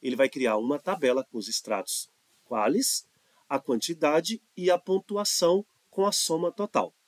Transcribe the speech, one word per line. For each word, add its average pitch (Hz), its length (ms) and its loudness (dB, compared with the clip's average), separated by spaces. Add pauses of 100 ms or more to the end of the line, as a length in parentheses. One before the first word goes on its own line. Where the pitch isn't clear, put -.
ele 127 160 -4
vai 135 120 4
criar 120 280 0
uma 123 220 -2
tabela 135 460 0
com - 140 -12
os 101 100 -10
extratos - 600 -6 (340)
qualis, 123 640 0 (420)
a 139 100 0
quantidade 160 840 0 (140)
e 180 140 2
a 180 80 4
pontuação 196 880 0 (260)
com 196 160 0
a 202 60 0
soma 170 380 0
total. 123 440 -2 (140)